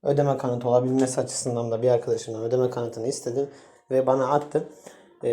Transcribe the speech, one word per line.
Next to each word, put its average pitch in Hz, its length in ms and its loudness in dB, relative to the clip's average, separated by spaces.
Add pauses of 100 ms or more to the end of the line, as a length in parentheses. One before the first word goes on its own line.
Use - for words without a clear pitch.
Ödeme 139 340 2
kanıtı 123 320 -2
olabilmesi 127 520 2
açısından 117 500 -4
da 113 100 -2
bir 127 80 4
arkadaşımdan 113 540 0
ödeme 123 260 2
kanıtını 117 380 -6
istedim 135 420 -4 (420)
ve 131 160 2
bana 131 240 2
attı. 147 380 0 (540)
Ee, 120 100 0